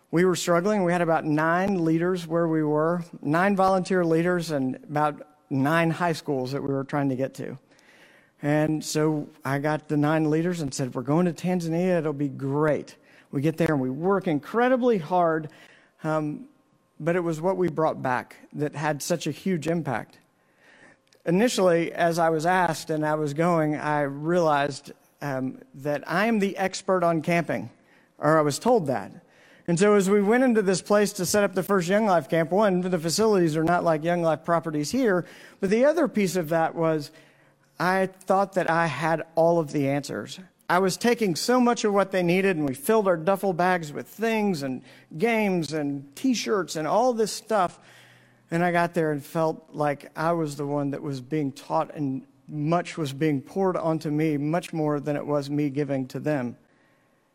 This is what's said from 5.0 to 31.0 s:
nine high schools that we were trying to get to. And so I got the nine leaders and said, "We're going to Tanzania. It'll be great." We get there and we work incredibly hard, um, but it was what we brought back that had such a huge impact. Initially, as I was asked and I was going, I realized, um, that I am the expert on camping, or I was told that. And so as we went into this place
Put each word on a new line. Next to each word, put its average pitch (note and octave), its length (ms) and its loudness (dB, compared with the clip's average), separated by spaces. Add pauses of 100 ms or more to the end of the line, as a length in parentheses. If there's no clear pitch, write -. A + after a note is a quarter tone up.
nine D#3+ 400 2
high E3+ 240 -2
schools C3 360 -4
that C#3 120 -6
we C#3 100 -4
were C3+ 100 -2
trying C#3 280 -2
to C3 40 -2
get C3 200 -4
to. - 220 -12 (840)
And D3+ 400 0
so D3+ 460 -2 (160)
I C3+ 140 -2
got D3+ 300 -2
the D3+ 80 0
nine D3+ 340 2
leaders E3 320 -2
and C3 100 -6
said, B2+ 220 -6
"We're B2+ 80 -6
going D3+ 240 2
to E3+ 60 0
Tanzania. F3 640 -2
It'll D3+ 140 -2
be C#3+ 180 -4
great." C3+ 640 -2 (340)
We C#3+ 100 -4
get D#3 180 -2
there D#3+ 140 2
and C#3+ 80 0
we C3 100 -2
work F3 360 0
incredibly A#3 720 2
hard, D#3+ 520 0 (520)
um, D#3 440 -2 (520)
but E3 160 -2
it F#3 60 0
was E3 200 -4
what F#3 160 0
we F3+ 120 0
brought D3 340 -2
back B2 340 -4 (180)
that D3 200 -4
had D3 280 -4
such - 240 -2
a D#3+ 40 -4
huge D#3 380 -4
impact. D3 500 -4 (1080)
Initially, F3+ 680 2
as E3+ 260 0
I E3 120 4
was D#3+ 160 0
asked F3 440 0
and D#3 140 -2
I D3+ 100 0
was D3+ 200 -2
going, D#3 420 2
I D3 260 0
realized, D3 920 0 (280)
um, C3 380 -6 (160)
that C#3+ 320 -4
I F#3 200 0
am A3+ 120 2
the G3 180 0
expert F#3+ 480 0
on E3 180 2
camping, D#3 480 -2 (480)
or D#3 200 4
I D#3 40 4
was D3 160 0
told A3+ 280 2
that. G#2 260 -4 (540)
And E3+ 120 0
so G#3 160 6
as G3 160 4
we G#3 100 4
went A#3 240 4
into A#3 160 4
this F#3 220 0
place G#3 320 2